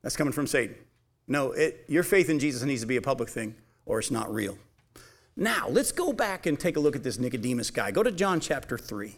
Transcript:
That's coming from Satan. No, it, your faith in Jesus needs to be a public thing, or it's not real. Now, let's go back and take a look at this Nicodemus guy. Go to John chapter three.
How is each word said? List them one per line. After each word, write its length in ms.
That's 120
coming 180
from 120
Satan. 300
No, 260
it, 340
your 160
faith 260
in 80
Jesus 240
needs 200
to 60
be 100
a 40
public 280
thing, 260
or 100
it's 140
not 200
real. 280
Now, 320
let's 240
go 220
back 320
and 140
take 180
a 20
look 160
at 60
this 160
Nicodemus 540
guy. 180
Go 140
to 80
John 280
chapter 380
three. 400